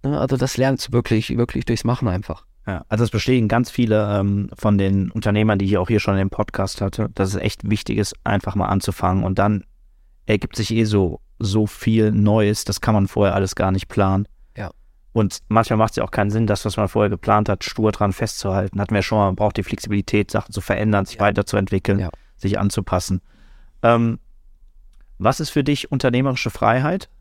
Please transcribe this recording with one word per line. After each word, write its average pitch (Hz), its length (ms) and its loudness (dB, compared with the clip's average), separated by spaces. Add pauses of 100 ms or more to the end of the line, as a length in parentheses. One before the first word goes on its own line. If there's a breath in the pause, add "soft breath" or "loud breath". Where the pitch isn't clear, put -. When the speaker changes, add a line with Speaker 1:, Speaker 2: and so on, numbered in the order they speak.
Speaker 1:
Ne, 143 160 0
also 135 180 0
das 131 200 -2
lernst 131 320 0
du - 40 -8
wirklich, 117 440 0
wirklich 120 280 -2
durchs - 180 -2
Machen 120 240 -2
einfach. 92 380 -6 (220)
Speaker 2:
Ja, 92 220 -8
also 107 160 2
das 110 60 -2
bestätigen 113 360 2
ganz 120 240 0
viele, 107 480 2
ähm, 101 360 0
von 104 220 2
den 98 320 2
Unternehmern, 107 480 2
die 98 80 0
ich 98 120 2
auch 90 100 0
hier 110 140 2
schon 98 160 0
im 98 120 0
Podcast - 520 -4
hatte, 101 340 -2
dass 95 140 0
es 101 60 -4
echt - 340 -4
wichtig 107 280 -2
ist, 104 160 -2 (120)
einfach 101 300 -2
mal 98 120 0
anzufangen 95 560 0
und 95 160 -2
dann 101 240 2 (640)
ergibt - 320 -2
sich 113 140 -2
eh 113 120 2
so, 101 380 2 (180)
so 107 260 0
viel 110 460 2
Neues, 107 540 2
das - 160 -4
kann 113 120 2
man 98 140 4
vorher 101 280 2
alles 95 200 -2
gar 95 160 0
nicht 95 160 -2
planen. 98 400 0 (300)
Speaker 1:
Ja. 107 140 -10 (420)
Speaker 2:
Und 107 340 0
manchmal 110 320 2
macht's 110 160 2
ja - 80 0
auch - 80 -6
keinen 104 180 0
Sinn, 110 160 0
das, 104 200 0
was 104 100 -4
man 104 140 0
vorher 107 200 2
geplant 107 380 0
hat, 98 160 -2
stur 107 300 0
dran 101 180 0
festzuhalten. 98 680 -4
Hatten 101 120 -2
wir 101 80 2
schon 110 160 0
mal, 101 100 4
man 92 100 0
braucht 104 180 0
die 101 80 -2
Flexibilität, 101 680 -2
Sachen - 220 -4
zu - 80 -6
verändern, 101 460 0
sich - 100 -16
Speaker 1:
Ja. - 60 -4
Speaker 2:
weiterzuentwickeln, 101 760 0
Speaker 1:
Ja. 87 100 -4 (260 loud breath)
Speaker 2:
sich 98 240 -4
anzupassen. 95 640 -2 (600 soft breath)
Ähm, 117 380 4 (1000)
was - 200 2
ist 151 120 -6
für 147 120 2
dich 143 260 -2
unternehmerische 131 600 0
Freiheit? 131 600 0 (120)